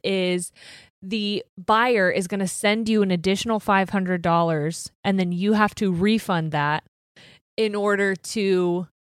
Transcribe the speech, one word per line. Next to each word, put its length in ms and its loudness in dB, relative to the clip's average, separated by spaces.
is 480 0
the 420 -4
buyer 520 2
is 160 -2
gonna 220 -4
send 400 0
you 140 4
an 80 2
additional 500 0
five 300 0
hundred 320 -2
dollars, 680 0
and 160 0
then 100 0
you 220 0
have 220 2
to 180 0
refund 600 0
that 320 -2
in 160 0
order 420 0
to 680 0